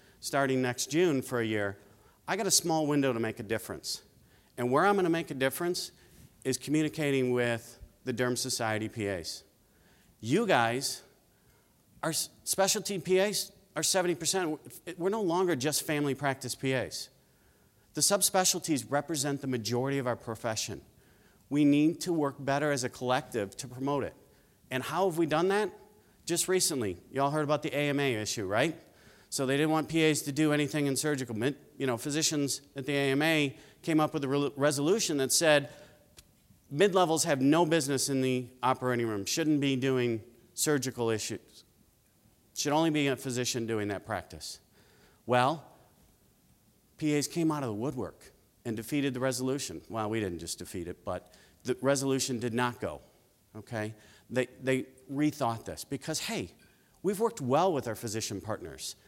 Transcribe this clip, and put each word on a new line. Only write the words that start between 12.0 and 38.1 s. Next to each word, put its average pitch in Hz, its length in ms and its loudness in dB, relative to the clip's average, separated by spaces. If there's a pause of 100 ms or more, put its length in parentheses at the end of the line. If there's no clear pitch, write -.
our 156 100 -2
s-, - 180 -2 (160)
specialty 196 540 0
P 185 200 4
As 202 320 0 (240)
are 160 80 -4
seventy 175 320 2
percent. 165 420 -2 (400)
We're 170 120 0
no 220 120 -2
longer 175 360 2
just 139 280 -2
family 147 300 0
practice 131 400 -4
P 135 180 -2
As. 113 360 -4 (840)
The 151 60 0
subspecialties 185 880 2
represent 143 520 -2
the 143 60 -6
majority 123 500 0
of 127 100 -2
our 120 80 0
profession. 110 680 -6 (680)
We 147 160 4
need 151 360 4
to 180 120 -2
work 143 260 0
better 139 320 0
as 131 140 -2
a 123 40 -2
collective 123 680 -2
to 131 100 -12
promote 131 360 -4
it. 87 100 -6 (580)
And 127 120 -2
how 175 260 0
have 160 80 -6
we 170 80 2
done 156 240 2
that? 202 200 2 (560)
Just 170 220 -2
recently, 139 500 0 (140)
y'all 139 200 2
heard 156 120 0
about 147 180 0
the 135 140 -4
A 147 140 0
M 143 100 0
A 139 160 2
issue, 107 300 -4
right? 120 320 2 (520)
So 139 160 -2
they 135 120 2
didn't 156 140 2
want 156 180 0
P 160 200 4
As 151 120 2
to 143 100 -6
do 151 220 2
anything 147 340 0
in 139 80 2
surgical. 131 400 -2
Mid-, 127 220 0 (200)
you 135 100 -2
know, 120 100 0
physicians 147 640 -2 (160)
at 135 80 -8
the 147 80 -2
A 143 180 2
M 139 100 2
A 151 360 2 (240)
came 160 180 2
up 156 140 2
with 147 100 -2
a 131 60 -2
re-, 143 260 0
resolution 147 640 2
that 135 160 2
said 147 360 6 (1000)
mid-levels 170 540 4
have 151 160 2
no 156 260 6
business 143 440 0
in 135 120 0